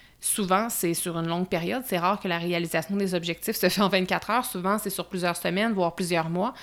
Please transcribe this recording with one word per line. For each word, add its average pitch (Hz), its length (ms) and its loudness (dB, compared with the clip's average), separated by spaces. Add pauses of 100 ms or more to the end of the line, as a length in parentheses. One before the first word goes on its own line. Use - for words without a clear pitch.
(200)
souvent, 196 500 0
c'est 170 240 0
sur 165 240 -4
une 165 100 -2
longue 175 220 -2
période. 185 360 -2
C'est 185 120 -2
rare 185 220 0
que - 80 -6
la 170 100 0
réalisation 170 580 -2
des 196 200 0
objectifs 170 400 -4
se 185 140 4
fait 202 120 2
en 190 80 6
vingt-quatre 185 400 2
heures. 247 160 2
Souvent, 190 320 0
c'est 202 140 -4
sur - 160 -4
plusieurs 175 280 0
semaines, 202 380 0
voire 175 220 2
plusieurs 170 340 0
mois. 190 340 0